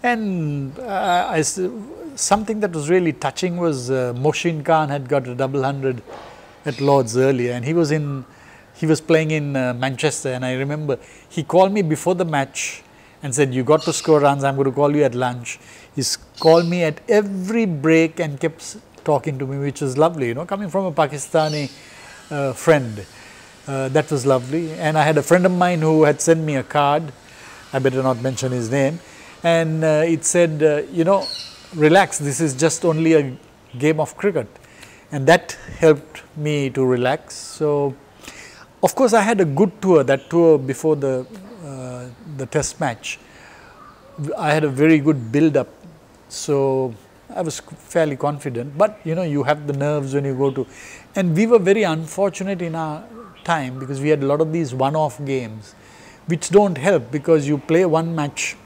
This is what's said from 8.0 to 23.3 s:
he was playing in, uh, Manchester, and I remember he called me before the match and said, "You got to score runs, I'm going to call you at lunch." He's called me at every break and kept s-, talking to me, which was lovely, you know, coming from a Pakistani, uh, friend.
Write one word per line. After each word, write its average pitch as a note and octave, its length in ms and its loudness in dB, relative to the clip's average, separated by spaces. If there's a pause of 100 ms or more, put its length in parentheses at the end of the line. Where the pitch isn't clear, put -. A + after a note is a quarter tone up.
he E3 100 -6
was D#3 160 2
playing D#3+ 300 2
in, C#3+ 260 -4
uh, B2+ 160 -2
Manchester, C3 560 -4
and B2+ 160 -6
I B2+ 100 -4
remember C#3 440 -4 (280)
he D#3+ 160 -6
called F#3+ 300 4
me G#3 80 0
before E3 340 0
the F3 100 -2
match - 560 -4 (400)
and C3+ 140 -8
said, C#3 180 2
"You B2+ 100 0
got D3+ 200 2
to D#3+ 100 -2
score D3+ 260 4
runs, C#3+ 240 2
I'm C3+ 120 0
going C3+ 100 0
to C3+ 60 0
call C#3+ 240 2
you D3 80 4
at C3 120 0
lunch." B2 440 -6 (360)
He's - 220 -4 (220)
called E3+ 280 6
me F3 160 0
at D3+ 240 -2
every G#3 580 0
break D#3+ 540 2
and D3 200 -4
kept D#3+ 200 -4
s-, - 180 -16 (280)
talking C#3+ 340 0
to C#3 60 -4
me, C3+ 120 -6
which C#3 220 -6
was C3+ 180 -4
lovely, D#3 300 2
you A#2 60 -2
know, D3 120 -8
coming G3 240 -6
from F#3+ 160 -2
a F3+ 60 -4
Pakistani, D3+ 800 -2 (600)
uh, C#3 200 -4
friend. A#2 540 0 (600)